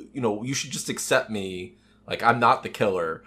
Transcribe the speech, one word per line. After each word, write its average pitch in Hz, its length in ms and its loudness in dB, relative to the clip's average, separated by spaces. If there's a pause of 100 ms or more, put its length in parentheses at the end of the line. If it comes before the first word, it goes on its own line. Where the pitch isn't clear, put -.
(120)
you 135 80 -8
know, 107 220 0
"You 131 100 -6
should 131 200 -6
just 123 180 -6
accept - 400 0
me. 95 460 -8 (300)
Like, 87 160 -6
I'm 120 160 6
not 120 240 6
the - 60 -8
killer." 90 580 -2